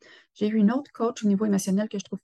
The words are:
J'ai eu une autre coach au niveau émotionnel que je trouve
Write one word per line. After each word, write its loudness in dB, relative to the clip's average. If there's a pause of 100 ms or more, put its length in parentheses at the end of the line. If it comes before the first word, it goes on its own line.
(340)
J'ai -2
eu -2
une 4
autre -4
coach -4
au 2
niveau 2
émotionnel 0
que -8
je -12
trouve -12